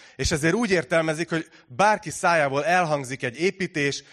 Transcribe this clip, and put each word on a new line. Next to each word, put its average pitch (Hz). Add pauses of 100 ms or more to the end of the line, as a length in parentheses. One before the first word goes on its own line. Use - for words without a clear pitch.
(160)
És 135
ezért 160
úgy 226
értelmezik, 160
hogy 160 (180)
bárki 196
szájából 147
elhangzik 151
egy 123
építés, 165